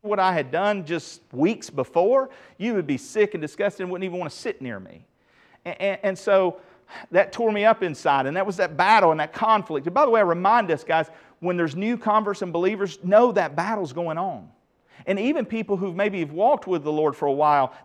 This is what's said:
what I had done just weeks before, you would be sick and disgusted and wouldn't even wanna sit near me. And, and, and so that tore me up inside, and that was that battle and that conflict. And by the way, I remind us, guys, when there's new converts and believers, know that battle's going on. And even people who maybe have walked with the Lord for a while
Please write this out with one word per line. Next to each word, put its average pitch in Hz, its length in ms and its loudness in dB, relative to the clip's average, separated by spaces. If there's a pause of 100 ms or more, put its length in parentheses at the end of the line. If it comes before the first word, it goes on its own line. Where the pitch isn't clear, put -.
what 208 160 -2
I 185 140 2
had 139 180 -2
done 190 340 -2
just 156 360 -8 (100)
weeks 160 380 -2
before, 202 600 0 (280)
you 226 160 -4
would 180 140 -2
be 139 100 -2
sick 208 360 -2
and 170 80 -8
disgusted 196 400 -4
and 180 100 -8
wouldn't 180 140 -8
even 180 140 -8
wanna 165 100 -8
sit - 320 -10
near 117 180 -10
me. 95 260 -20 (580)
And, 175 180 -10
and, 196 220 -2
and 190 140 -2
so 190 420 2 (520)
that 180 200 2
tore 226 220 -2
me 208 100 -2
up 220 200 4
inside, 139 420 0
and 139 100 -4
that 190 100 0
was 190 120 -6
that 175 180 -2
battle 190 360 6
and 156 100 2
that 147 100 -4
conflict. 190 560 0
And 175 60 -8
by 285 100 4
the 254 80 2
way, 226 80 4
I 208 40 6
remind 190 480 2
us, 147 120 -2
guys, 160 260 0 (300)
when 180 180 -2
there's 160 180 -2
new 220 220 -2
converts 208 460 0
and 175 100 -8
believers, 185 480 -2
know 214 300 6
that 165 240 -2
battle's 180 380 -4
going 165 240 -6
on. 165 320 -8 (580)
And 196 120 0
even 269 280 -2
people 208 300 -4
who 190 160 -4
maybe 196 260 -2
have 151 120 -6
walked 214 360 0
with 170 160 -2
the 151 80 -4
Lord 151 240 0
for - 100 -4
a 143 60 2
while 143 420 2 (120)